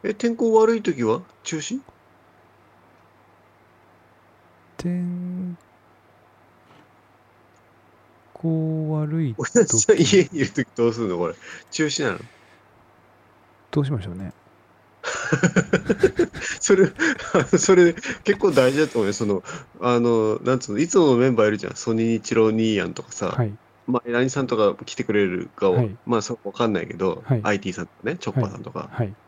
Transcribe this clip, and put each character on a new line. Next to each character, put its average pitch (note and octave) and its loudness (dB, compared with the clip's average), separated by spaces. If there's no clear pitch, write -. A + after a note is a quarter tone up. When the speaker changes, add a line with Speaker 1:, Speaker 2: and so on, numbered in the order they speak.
Speaker 1:
え、 G#3 -2
天 A#3 -2
候 A3+ 0
悪 A3 6
い G#3 -4
時 C#3 -2
は A2+ 0
中 D#3+ -8
止？ B3 -8
Speaker 2:
天 F3 -6
候 D#3+ -2
悪 D3+ -2
い B2 -2
時。 - -10
Speaker 1:
お - 6
や A3+ 6
っ - 2
さ - 2
ん、 G3 8
家 F3+ 6
に D#3+ -4
い C3 4
る - -4
時 - -2
ど A#2 2
う A#2 4
す A#2 -4
ん G#2 -2
の？ F2+ -2
こ E2+ 0
れ。 D#2 -6
中 D#3 0
止 C#3+ -2
な G#2+ 0
の？ - -8
Speaker 2:
ど D3 0
う - 0
し C#3 -4
ま A#2 -4
し F#2+ -10
ょ F2+ -12
う - -12
ね。 F#2 -12
Speaker 1:
<laughs> - -2
そ G3 4
れ、 F#3+ 6
あ F#3 4
の、 D#3 2
そ - 4
れ、 F3 6
結 G3+ 0
構 F#3+ 2
大 C3 6
事 C#3 -2
だ D#3 4
と - -4
思 G#2+ 2
う - 2
よ。 G#2 -2
そ A2+ -4
の、 G2 -2
あ A#2+ 2
の、 A2+ 2
な B2+ 0
ん - -4
つ - -12
う G2+ -6
の、 G#2+ -2
い D#3+ 0
つ - 0
も E3 6
の C3 6
メ B2+ 4
ン B2 2
バ A2+ 4
ー G#2+ 4
い - 4
る G#2+ -4
じ G2 -8
ゃ - -8
ん。 - -14
ソ - -6
ニ A2+ 0
ー、 - -
イ A2 -2
チ A2 -4
ロ A2 4
ー、 - 4
ニ A2 0
ー - 0
ヤ F#2 0
ン F2 -8
と - -12
か - -18
さ。 F#2 -6
Speaker 2:
は A#2+ -2
い。 G#2 -4
Speaker 1:
ま B2 -2
あ、 - -4
エ A#2+ -6
ラ A#2+ 2
ニ C3 0
さ C#3 -4
ん B2+ -2
と A#2 -2
か G#2 2
来 - -14
て - -8
く G#2 -4
れ G2+ 4
る F2 -6
か G2 2
を、 F2+ 4
Speaker 2:
は B2 2
い。 G2+ -4
Speaker 1:
ま A#2 0
あ、 G#2 -2
そ - -8
う、 - -12
わ G2 -12
か A#2 0
ん G#2+ 0
な F2 -2
い E2+ -8
け - -12
ど、 F2+ -2
Speaker 2:
は C3+ 0
い。 A2+ -2
Speaker 1:
ア G#2 0
イ G2 -4
テ G2 -6
ィ - -10
ー - -10
さ - -10
ん E2+ -8
と - -20
か A2+ -6
ね、 F3 -6
チ - -10
ョ G3+ -8
ッ C3+ -2
パ A2+ 0
ー G2+ -8
さ - -14
ん - -14
と - -14
か。 - -12
Speaker 2:
は - -4
い。 G#2+ -2
は G2 -10
い。 - -16